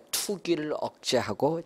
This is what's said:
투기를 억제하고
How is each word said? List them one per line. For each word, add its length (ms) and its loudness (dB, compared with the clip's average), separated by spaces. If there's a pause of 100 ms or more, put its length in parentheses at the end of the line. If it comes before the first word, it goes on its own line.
(120)
투기를 640 -2
억제하고 880 0